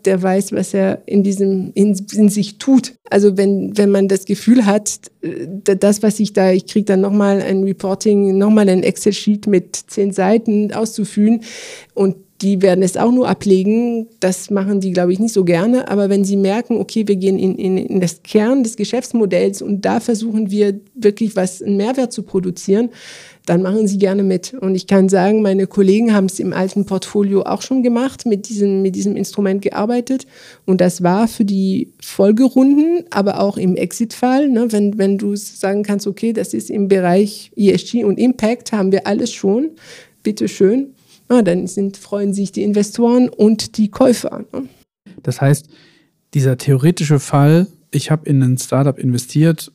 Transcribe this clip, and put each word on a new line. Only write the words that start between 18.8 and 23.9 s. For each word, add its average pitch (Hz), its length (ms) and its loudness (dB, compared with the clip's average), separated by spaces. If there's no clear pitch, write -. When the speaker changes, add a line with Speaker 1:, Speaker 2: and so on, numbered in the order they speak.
Speaker 1:
und 202 240 -4
da 214 140 0
versuchen 220 500 -2
wir 202 280 0
wirklich 214 400 0
was, 185 280 -4
einen 202 160 -2
Mehrwert 240 340 -2
zu 202 120 -10
produzieren, 190 640 -2
dann 175 160 0
machen 202 260 0
sie 196 80 -2